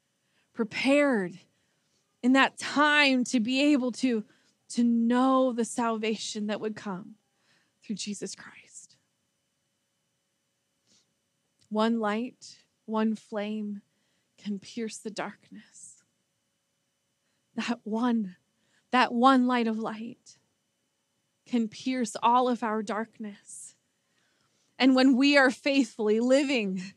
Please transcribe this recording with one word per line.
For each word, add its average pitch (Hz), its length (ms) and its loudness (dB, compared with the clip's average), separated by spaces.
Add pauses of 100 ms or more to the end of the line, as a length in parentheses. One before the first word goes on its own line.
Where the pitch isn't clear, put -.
(520)
prepared 240 840 0 (840)
in 247 120 2
that 262 260 4
time 285 640 2
to 254 160 -2
be 262 340 2
able 254 200 0
to, 226 320 -2 (460)
to 240 120 0
know 247 720 2
the 233 120 -2
salvation 220 840 -4
that 214 120 -4
would 214 140 -8
come 208 400 -12 (680)
through - 140 -10
Jesus 202 400 -12
Christ. - 600 -20 (2750)
One 226 320 0
light, 220 580 -6 (280)
one 220 280 -2
flame 208 680 -10 (540)
can 202 220 -10
pierce 220 400 -12
the 220 120 -12
darkness. - 920 -16 (1500)
That 233 300 -6
one, 220 520 -2 (540)
that 247 220 2
one 254 340 4
light 240 220 0
of 220 100 -4
light 226 600 -12 (1080)
can 233 220 -2
pierce 254 540 -6
all 247 260 4
of 240 140 -2
our 220 200 -4
darkness. 208 920 -12 (1040)
And 262 180 4
when 262 200 6
we 285 220 4
are 262 120 6
faithfully 226 720 0
living, 247 600 0 (140)